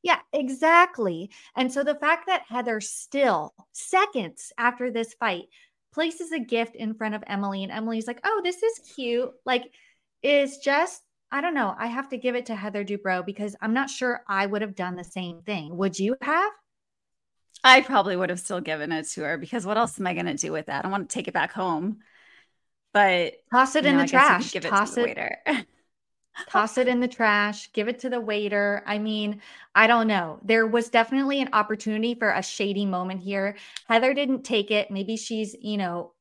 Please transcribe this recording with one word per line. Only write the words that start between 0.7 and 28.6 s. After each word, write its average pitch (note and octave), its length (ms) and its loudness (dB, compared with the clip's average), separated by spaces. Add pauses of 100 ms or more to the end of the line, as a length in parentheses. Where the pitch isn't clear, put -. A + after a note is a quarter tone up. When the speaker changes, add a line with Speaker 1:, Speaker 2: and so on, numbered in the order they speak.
Speaker 1:
And B3+ 160 0
so C#4 100 0
the C#4+ 120 0
fact D#4 320 0
that F#4 200 0
Heather A#3 320 -2
still, G#3 760 0 (200)
seconds F#4 840 -2
after B3 340 0
this A3+ 240 -4
fight, F#3+ 340 -4 (420)
places E4 400 -4
a D#4+ 80 -4
gift A3+ 380 -2
in A3 160 -6
front A3 220 -6
of G#3 120 -10
Emily, G3 360 -4
and F#3+ 80 -8
Emily's A3 360 -4
like, A#3+ 160 -10
"Oh, G#4 180 0
this F4+ 220 -4
is A4+ 160 0 (160)
cute," B3 380 -2 (120)
like, B3 280 -2 (500)
is C#4 360 2
just, D4+ 440 0 (280)
I C#4 100 -2
don't E4+ 120 -2
know. A3+ 240 0
I A3+ 100 -6
have B3+ 220 -6
to B3+ 80 -8
give B3 180 -2
it B3 100 -4
to A#3 100 -6
Heather G3+ 300 -6
Dubrow F#3+ 400 -2
because G3+ 360 -8
I'm A3 120 0
not C4+ 160 0
sure B3 360 -4
I G3 200 0
would G#3 160 -2
have G#3 140 -6
done F3+ 200 -4
the F3+ 80 -10
same F3 380 -10
thing. E3+ 340 -8
Would F#3 240 -2
you G#3 220 0
have? E4+ 300 0 (1120)
Speaker 2:
I C4 200 12
probably G3+ 340 2
would F3+ 140 0
have F3+ 100 -4
still F3+ 220 -6
given D#3 320 -4
it D#3 160 -4
to - 140 -8
her D3+ 140 -2
because F3+ 280 -6
what G#3 120 0
else A#3 220 0
am F#3 80 -2
I F3+ 60 0
gonna F3 240 -2
do D#3 160 -6
with D#3 140 -6
that? - 180 -4
I - 20 -2
wanna G3 180 -4
take - 220 -8
it - 60 -10
back E3 180 -2
home. F#3 480 -2 (960)
But, F#3 400 4 (180)
Speaker 1:
Toss C4 240 4
it D4+ 80 2
Speaker 2:
you C#4+ 60 4
Speaker 1:
in C#4 80 6
Speaker 2:
know, C#4 80 4
Speaker 1:
the - 0 -
Speaker 2:
I - 20 -4
guess C4+ 60 -4
you C#4 160 8
could - 0 -
Speaker 1:
trash. G3 240 2
Speaker 2:
give F3+ 120 -6
it E3 40 -2
Speaker 1:
Toss G#3 220 2
Speaker 2:
to - 40 -8
the A#3+ 60 0
Speaker 1:
it A#3+ 60 2
Speaker 2:
waiter. - 380 -6
<laughs> - 1000 -8
Speaker 1:
Toss A3 300 0
it B3 100 4
in B3 140 2
the B3 60 0
trash. G#3 680 0
Give G#3+ 140 -2
it A#3+ 120 -6
to B3+ 100 -6
the B3 120 -2
waiter. G#3 640 0